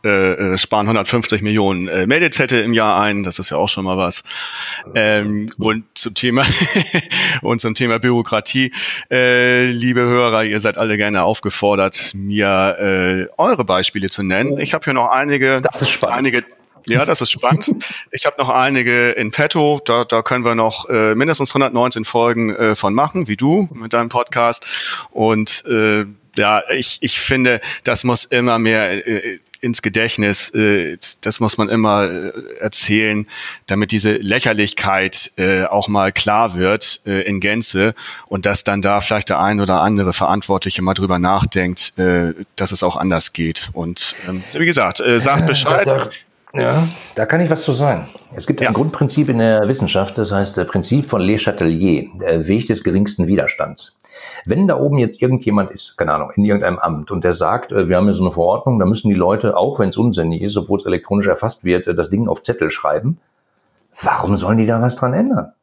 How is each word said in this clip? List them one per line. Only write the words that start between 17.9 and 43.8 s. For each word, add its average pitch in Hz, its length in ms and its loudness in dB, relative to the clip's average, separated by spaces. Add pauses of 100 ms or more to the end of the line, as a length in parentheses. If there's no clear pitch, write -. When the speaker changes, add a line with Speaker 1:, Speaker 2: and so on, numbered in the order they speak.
Speaker 1:
Ich - 140 -8
hab - 140 -2
noch 127 100 0
einige 123 640 2
in 110 180 -4
petto. 147 560 0
Da, 120 200 2
da 113 180 0
können 123 200 -2
wir 117 120 2
noch, 113 340 0
äh, 110 240 2
mindestens 143 400 0
hundertneunzehn 120 520 0
Folgen, 117 500 0
äh, 107 200 2
von 98 200 -2
machen, 147 320 0
wie 107 100 -4
du 165 360 2
mit 113 200 -8
deinem 117 160 0
Podcast. 120 560 0 (460)
Und, 110 560 0
äh, 107 380 2 (300)
ja, 104 360 2
ich, - 300 -2
ich - 180 -2
finde, 127 400 2 (240)
das 120 200 0
muss 123 200 0
immer 120 340 2
mehr, 110 480 0
äh, 104 340 -4 (220)
ins 120 220 -2
Gedächtnis, 107 720 0
äh, 101 420 2 (240)
das - 180 -2
muss 113 200 0
man 104 100 0
immer, 104 360 2
äh, 90 260 -6 (280)
erzählen, 107 680 0 (400)
damit 101 240 0
diese 107 220 2
Lächerlichkeit, 101 1200 0
äh, 95 280 2
auch 98 220 0
mal 98 240 2
klar 107 440 0
wird, 92 500 0
äh, 98 160 -2
in 98 200 -2
Gänze 107 520 0 (340)
und 95 200 -4
dass 101 160 0
dann 101 180 0
da 101 200 2
vielleicht - 280 -2
der 87 100 0
ein 101 200 2
oder 92 220 2
andere 98 320 2
Verantwortliche 95 680 -2
mal 92 140 0
drüber 92 240 0
nachdenkt, 90 800 0
äh, 87 340 2 (220)
dass 98 160 -2
es 95 100 -2
auch 90 140 0
anders 85 380 0
geht. 82 400 -4
Und, 87 420 -6 (120)